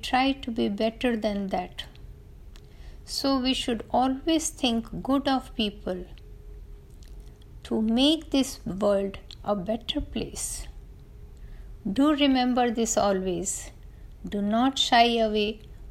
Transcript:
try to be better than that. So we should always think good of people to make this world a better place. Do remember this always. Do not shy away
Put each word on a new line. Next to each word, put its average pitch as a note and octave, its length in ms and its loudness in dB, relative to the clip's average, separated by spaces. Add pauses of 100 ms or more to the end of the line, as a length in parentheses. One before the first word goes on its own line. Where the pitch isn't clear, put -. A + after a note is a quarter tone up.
(100)
try C4 220 4
to C4+ 180 -6
be A3+ 180 2
better A3+ 480 0 (120)
than G3+ 200 -2
that. F#3+ 360 -4 (1200)
So C4+ 340 0
we B3+ 160 2
should A#3 360 -2
always C4 600 2
think A3+ 520 -2
good C4+ 260 2
of C4+ 260 0
people F#3+ 500 -4 (1600)
to A3+ 160 0
make C4 500 4
this C4+ 360 2
world G3 520 2 (240)
a G#3 140 0
better A3 440 -2
place. - 680 -6 (1200)
Do C#4+ 240 6
remember B3+ 560 4
this A3+ 260 2
always. F#3+ 720 0 (560)
Do G3+ 160 -4
not A#3 360 2
shy A#3 380 6
away G#3+ 440 2 (300)